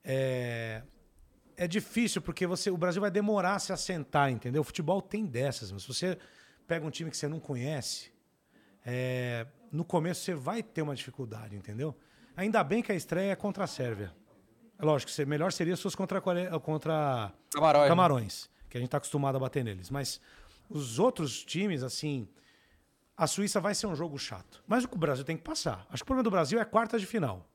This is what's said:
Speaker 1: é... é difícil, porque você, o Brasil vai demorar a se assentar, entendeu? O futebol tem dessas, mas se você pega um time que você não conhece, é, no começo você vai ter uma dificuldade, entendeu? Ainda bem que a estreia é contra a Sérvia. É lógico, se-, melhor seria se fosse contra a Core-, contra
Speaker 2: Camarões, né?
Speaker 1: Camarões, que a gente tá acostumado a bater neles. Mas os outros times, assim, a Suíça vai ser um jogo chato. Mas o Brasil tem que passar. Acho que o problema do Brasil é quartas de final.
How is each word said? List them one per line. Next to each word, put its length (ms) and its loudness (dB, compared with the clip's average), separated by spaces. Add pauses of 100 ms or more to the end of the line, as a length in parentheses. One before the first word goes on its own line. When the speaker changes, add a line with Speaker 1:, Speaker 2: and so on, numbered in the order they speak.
Speaker 1:
é... 760 -2 (720)
é 100 0
difícil, 540 0
porque 260 -2
você, 240 0
o 60 0
Brasil 240 0
vai 100 2
demorar 440 2
a 40 0
se 140 -4
assentar, 580 2
entendeu? 320 0
O 20 2
futebol 360 0
tem 240 -4
dessas, 480 -4
mas 100 -10
se 60 -16
você 300 -2 (480)
pega 200 -2
um 40 -4
time 200 -6
que 60 -10
você 120 -4
não 120 -4
conhece, 720 -6 (760)
é, 600 -2 (260)
no 120 -2
começo 380 0
você 120 -4
vai 280 -4
ter 200 -6
uma 120 -4
dificuldade, 640 -10
entendeu? 400 -6 (400)
Ainda 260 4
bem 200 2
que 100 -2
a 20 2
estreia 380 0
é 40 0
contra 280 -2
a 20 -2
Sérvia. 460 -4 (680)
É 60 -6
lógico, 260 4
se-, 140 -2
melhor 280 0
seria 220 0
se 80 -6
fosse 140 -2
contra 220 -2
a 20 -2
Core-, 280 0 (140)
contra 680 0 (180)
Speaker 2:
Camarões, 340 8
né? 40 10
Speaker 1:
Camarões, 640 6 (180)
que 80 -10
a 40 -4
gente 100 -2
tá 80 0
acostumado 380 0
a 40 0
bater 240 -2
neles. 260 -6
Mas 300 -4 (480)
os 300 -4
outros 440 2
times, 400 -2
assim, 460 -4 (880)
a 100 2
Suíça 320 0
vai 160 2
ser 120 -2
um 100 -2
jogo 220 -4
chato. 480 -12
Mas 180 2
o 40 -6
Brasil 360 0
tem 120 -2
que 60 -10
passar. 480 -4
Acho 120 -6
que 20 -12
o 20 -16
problema 180 2
do 60 4
Brasil 300 2
é 40 2
quartas 360 2
de 60 -4
final. 480 -2